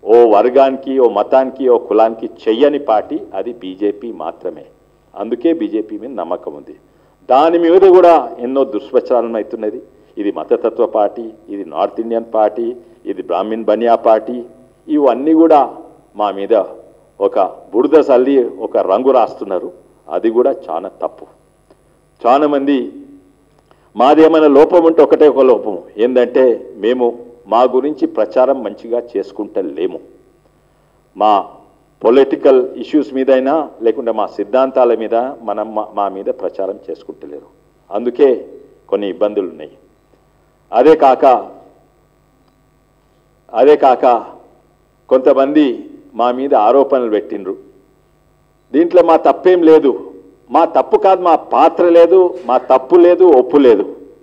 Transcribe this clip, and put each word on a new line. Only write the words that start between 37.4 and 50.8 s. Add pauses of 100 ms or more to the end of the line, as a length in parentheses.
అందుకే (600)
కొన్ని
ఇబ్బందులు
ఉన్నాయి. (1000)
అదే
కాక, (2250)
అదే
కాక (1040)
కొంతమంది (480)
మా
మీద
ఆరోపణలు
పెట్టిండ్రు. (1160)
దీంట్లో
మా
తప్పేం
లేదు, (380)
మా
తప్పు